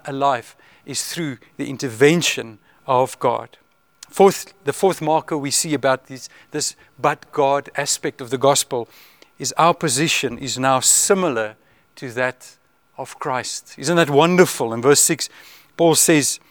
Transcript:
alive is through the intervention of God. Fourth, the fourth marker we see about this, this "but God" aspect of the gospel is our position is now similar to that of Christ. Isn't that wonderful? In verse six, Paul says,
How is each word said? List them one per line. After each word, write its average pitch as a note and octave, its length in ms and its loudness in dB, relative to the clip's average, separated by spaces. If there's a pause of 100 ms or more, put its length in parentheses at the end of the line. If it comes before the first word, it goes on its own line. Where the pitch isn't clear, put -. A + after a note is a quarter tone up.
alive C3+ 500 -4 (300)
is C#3 180 -8
through D3+ 340 -8 (200)
the C#3 120 -8
intervention B2+ 880 0 (280)
of B2+ 320 0
God. A#2 380 -2 (520)
Fourth, - 440 2 (100)
the C#3 100 -4
fourth F#3 280 0
marker D#3 360 -2
we C#3 140 -6
see D#3+ 220 -2
about C3 340 0
this, C3 220 -18 (220)
this - 240 -6 (220)
"but D3 340 -2
God" C#3 440 -2
aspect C#3+ 460 -6
of A#2+ 80 -14
the C3 80 -4
gospel C3+ 500 0 (500)
is - 200 -8
our E3 160 4
position C#3+ 640 -2
is B2 200 -8
now C3 220 2
similar B2+ 760 0 (420)
to C3 160 -12
that B2+ 440 -6 (400)
of - 220 -14
Christ. - 580 -6
Isn't D#3+ 200 -2
that D#3+ 120 2
wonderful? D3+ 640 2
In A#2+ 80 -6
verse C#3 200 6
six, - 280 -2 (480)
Paul E3 180 4
says, - 440 2 (120)